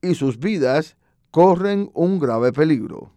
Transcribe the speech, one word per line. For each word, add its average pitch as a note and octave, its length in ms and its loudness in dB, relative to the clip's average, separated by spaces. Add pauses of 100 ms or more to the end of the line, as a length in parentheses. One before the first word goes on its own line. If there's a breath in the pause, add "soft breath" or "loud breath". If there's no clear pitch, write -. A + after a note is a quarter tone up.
y F3+ 100 0
sus C3+ 240 -2
vidas D3+ 600 -2 (340)
corren F#3+ 640 2
un F3+ 240 0
grave A#2+ 320 0
peligro. D3+ 640 -2